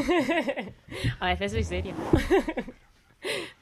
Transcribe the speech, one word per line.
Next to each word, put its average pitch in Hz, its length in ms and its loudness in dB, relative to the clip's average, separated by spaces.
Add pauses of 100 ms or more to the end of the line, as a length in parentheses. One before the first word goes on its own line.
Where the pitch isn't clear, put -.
(420)
<laughs> - 800 -4
A 185 80 0
veces 196 240 0
soy 220 120 0
seria. 185 360 -4
<laughs> - 40 -6 (1600)